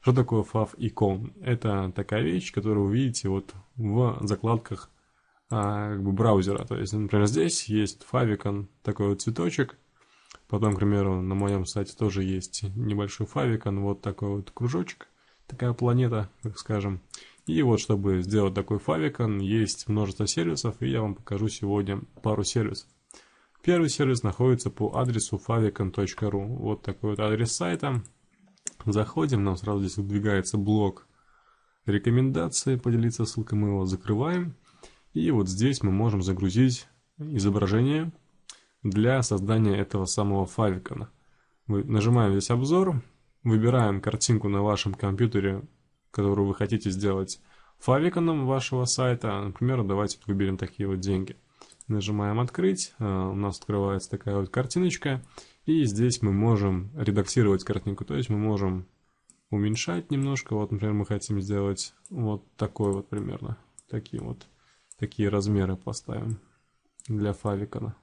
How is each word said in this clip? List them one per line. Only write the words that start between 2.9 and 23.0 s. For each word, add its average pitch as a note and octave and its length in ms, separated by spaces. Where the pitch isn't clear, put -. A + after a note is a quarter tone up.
видите B2 360
вот F#2+ 260
в A2+ 440
закладках, A2 720
а, G#2 440
как G2 100
бы G2 80
браузера. G2 520
То - 140
есть, G#2 160
например, G#2 320
здесь D#3+ 440
есть G#2+ 420
favicon, G#2 560
такой G#2 240
вот G2+ 160
цветочек. A#2+ 560
Потом, G#2 280
к - 20
примеру, G2 420
на F#2 140
моем G2 320
сайте - 320
тоже G2 260
есть F#2 380
небольшой G#2 500
favicon, G#2+ 540
вот G2+ 220
такой G2+ 280
вот G2+ 220
кружочек, C3+ 560
такая B2 260
планета, A#2+ 560
так A2 160
скажем. G2 420
И D#3+ 160
вот, A2+ 160
чтобы G2 420
сделать G2 320
такой G2+ 240
favicon, B2 640
есть G#2 460
множество G#2 400
сервисов, E3 540
и B2 60
я C3 140
вам G#2 140
покажу G2+ 320
сегодня G2+ 520
пару G#2 220
сервисов. G#2+ 440